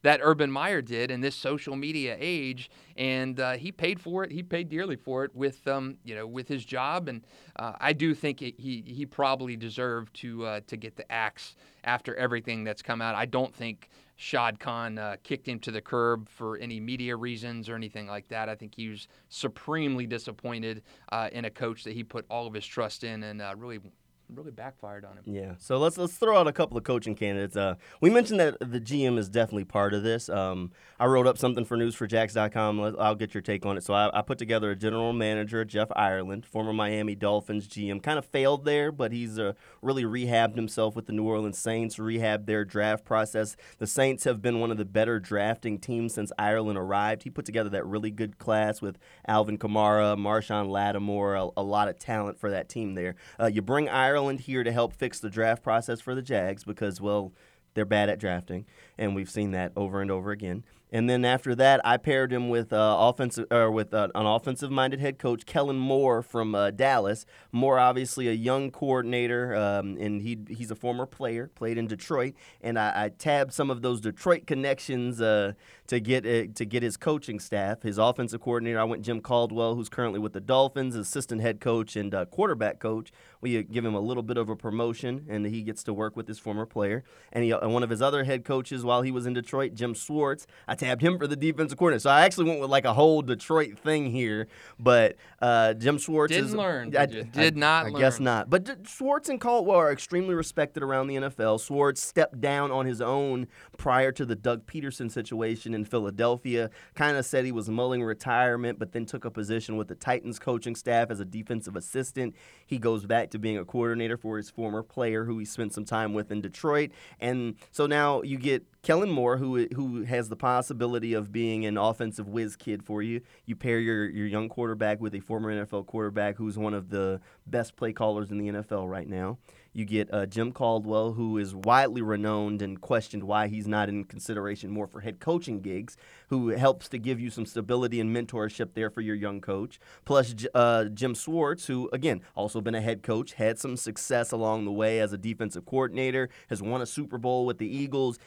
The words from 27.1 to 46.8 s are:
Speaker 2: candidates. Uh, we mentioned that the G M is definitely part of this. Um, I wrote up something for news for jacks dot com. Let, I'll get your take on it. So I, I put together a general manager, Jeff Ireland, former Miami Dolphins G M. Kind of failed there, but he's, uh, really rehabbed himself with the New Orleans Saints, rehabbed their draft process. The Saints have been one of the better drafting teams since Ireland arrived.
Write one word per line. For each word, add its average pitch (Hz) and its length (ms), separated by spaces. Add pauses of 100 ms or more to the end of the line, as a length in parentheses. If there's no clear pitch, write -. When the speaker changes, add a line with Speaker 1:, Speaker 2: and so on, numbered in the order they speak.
Speaker 2:
candidates. 98 420
Uh, 98 200 (260)
we - 80
mentioned 226 300
that 156 200
the 123 200
G 131 260
M 123 140
is 98 100
definitely 107 360
part 101 280
of 104 80
this. 113 260
Um, 92 440 (280)
I 123 60
wrote 127 220
up 123 100
something 120 280
for 117 120
news 117 160
for 110 140
jacks 110 260
dot 107 180
com. 107 280
Let, 104 200
I'll 107 160
get 107 200
your 101 60
take 101 240
on 101 120
it. 85 60
So 104 100
I, 104 240
I 107 60
put - 160
together 107 320
a 98 40
general 113 380
manager, 107 520
Jeff 107 300
Ireland, 95 520
former 110 260
Miami 107 400
Dolphins 104 540
G 101 240
M. 98 80
Kind 151 180
of 135 80
failed 139 400
there, 147 260
but 131 200
he's, 117 260
uh, 101 160 (300)
really 131 200
rehabbed 113 520
himself 110 400
with 113 100
the 110 80
New 107 120
Orleans 107 340
Saints, 113 380
rehabbed 110 500
their 107 180
draft 107 400
process. 110 500 (220)
The 107 100
Saints 135 360
have 120 180
been 120 180
one 117 120
of 107 60
the 104 80
better 110 340
drafting 104 580
teams 117 360
since 104 260
Ireland 107 400
arrived. 101 440